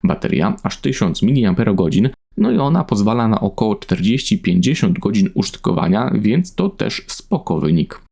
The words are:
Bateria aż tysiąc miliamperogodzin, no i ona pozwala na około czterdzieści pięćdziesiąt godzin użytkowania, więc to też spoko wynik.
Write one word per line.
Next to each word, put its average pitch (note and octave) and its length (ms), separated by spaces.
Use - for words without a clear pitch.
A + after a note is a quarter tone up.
Bateria - 580
aż - 140
tysiąc - 460
miliamperogodzin, G2+ 840
no G#3+ 140
i - 80
ona D#3 260
pozwala A2 440
na G#2 120
około G#2 360
czterdzieści G2+ 640
pięćdziesiąt F#2 600
godzin G#2 360
użytkowania, - 800
więc D3+ 400
to G3 140
też - 380
spoko - 540
wynik. D#2+ 400